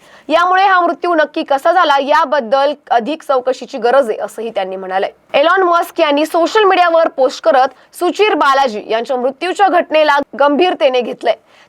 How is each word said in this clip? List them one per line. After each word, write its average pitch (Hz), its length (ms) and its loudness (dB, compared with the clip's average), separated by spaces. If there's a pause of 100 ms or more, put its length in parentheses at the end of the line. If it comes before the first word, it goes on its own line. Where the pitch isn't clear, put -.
(340)
यामुळे 359 320 2
हा 370 140 2
मृत्यू 349 360 -2
नक्की 311 280 -2
कसा 277 280 0
झाला 330 300 2
याबद्दल 285 720 0 (180)
अधिक 240 320 -2
चौकशीची 254 540 -4
गरज 240 320 2
आहे, 208 100 -6
असंही 220 300 -10
त्यांनी 190 260 -6
म्हणालंय. 190 340 -4 (240)
एलॉन 339 280 2
मस्क 339 380 -2
यांनी 302 260 0
सोशल 339 380 0
मीडियावर 349 440 2
पोस्ट 269 360 -2
करत 269 560 0
सुचीर 392 340 0
बालाजी 269 540 0
यांच्या 233 300 -4
मृत्यूच्या 294 500 -2
घटनेला 302 500 2 (220)
गंभीरतेने 294 560 2
घेतलंय. 247 380 -2 (360)